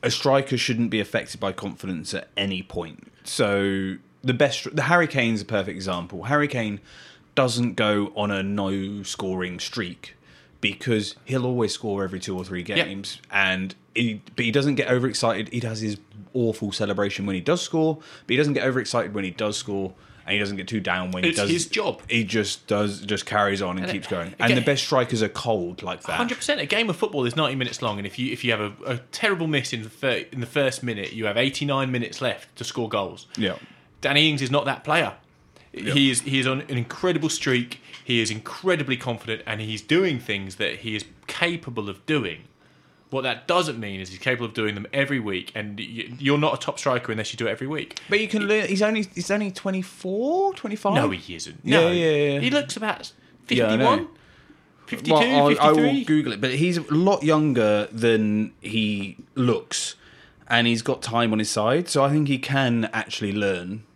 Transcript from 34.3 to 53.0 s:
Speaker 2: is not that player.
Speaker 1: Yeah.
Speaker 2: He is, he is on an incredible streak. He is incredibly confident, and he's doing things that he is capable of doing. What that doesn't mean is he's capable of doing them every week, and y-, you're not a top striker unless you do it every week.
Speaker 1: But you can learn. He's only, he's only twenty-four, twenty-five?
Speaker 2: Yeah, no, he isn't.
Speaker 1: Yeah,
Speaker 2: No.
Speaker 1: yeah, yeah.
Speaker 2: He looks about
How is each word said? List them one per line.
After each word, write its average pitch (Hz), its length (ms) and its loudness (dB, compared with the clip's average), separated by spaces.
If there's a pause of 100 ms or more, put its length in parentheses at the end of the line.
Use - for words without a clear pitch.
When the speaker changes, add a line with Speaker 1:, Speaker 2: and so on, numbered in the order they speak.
Speaker 2:
is 123 80 -2
not 139 160 2
that 131 180 -4
player. 147 300 0 (580)
Speaker 1:
Yeah. 107 220 -4
Speaker 2:
He 139 160 6
is, 120 120 0
he 139 180 0
is 123 60 0
on 131 160 0
an 135 160 -6
incredible 156 500 0
streak. 123 520 0 (240)
He 120 160 2
is 107 100 0
incredibly 135 640 -2
confident, 117 500 -6
and 110 140 -4
he's 110 220 -6
doing 165 360 2
things 98 380 -6
that 90 240 -2
he 110 160 -6
is 101 80 -6 (240)
capable 139 600 -4
of 95 180 -12
doing. 107 360 -2 (680)
What 135 120 -2
that 123 260 -4
doesn't 165 300 2
mean 101 220 -8
is 92 100 -10
he's 95 100 -16
capable 120 260 0
of 110 80 -8
doing 107 200 0
them 101 180 -8
every 139 280 0
week, 98 340 -4
and 104 240 -8
y-, 113 300 -8 (100)
you're 143 200 2
not 139 160 2
a - 20 -4
top - 220 -6
striker 123 340 0
unless 107 200 -4
you 120 40 -12
do 117 100 -2
it 101 40 0
every 117 180 -6
week. - 400 -8
Speaker 1:
But 208 120 2
you 220 80 -2
can 208 200 0
learn. 214 200 2
He's 196 140 2
only, 214 200 2 (120)
he's 175 160 -6
only 202 220 0
twenty-four, 208 1000 -2
twenty-five? 214 400 -2
Speaker 2:
Yeah, 147 80 4
no, 101 80 2
he 90 260 -8
isn't. 78 260 -12
Speaker 1:
Yeah, 160 180 6
Speaker 2:
No. 165 100 6
Speaker 1:
yeah, 170 200 4
yeah. 147 300 2
Speaker 2:
He 247 100 2
looks 285 260 0
about 214 360 -6 (360)